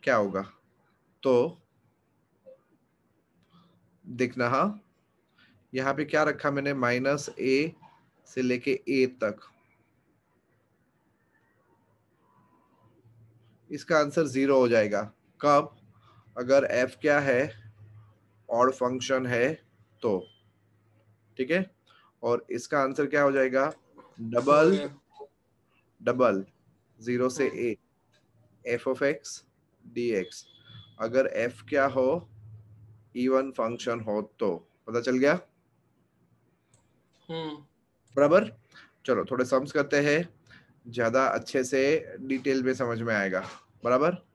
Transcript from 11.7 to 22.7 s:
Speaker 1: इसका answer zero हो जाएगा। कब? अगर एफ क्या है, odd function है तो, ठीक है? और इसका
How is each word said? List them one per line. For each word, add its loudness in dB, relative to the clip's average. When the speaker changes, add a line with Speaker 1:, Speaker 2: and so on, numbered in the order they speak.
Speaker 1:
इसका 2
answer 2
zero 4
हो 6
जाएगा। 2
कब? 2
अगर 4
एफ 0
क्या 4
है, 0
odd 4
function -2
है 0
तो, -2
ठीक -4
है? -2
और -2
इसका -4